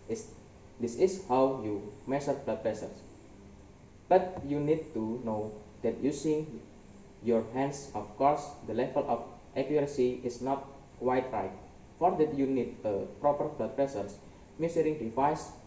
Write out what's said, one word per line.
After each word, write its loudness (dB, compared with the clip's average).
Is, -6
this -2
is 4
how 6
you -4
measure 0
blood -2
pressure. -2
But 4
you 0
need 2
to -2
know -4
that -2
using 0
your 2
hands, -2
of -8
course, 4
the -4
level 0
of 0
accuracy 2
is -4
not -2
quite 2
right. -4
For 4
that, 4
you 2
need 0
a 0
proper 4
blood -4
pressure 0
measuring 2
device, 0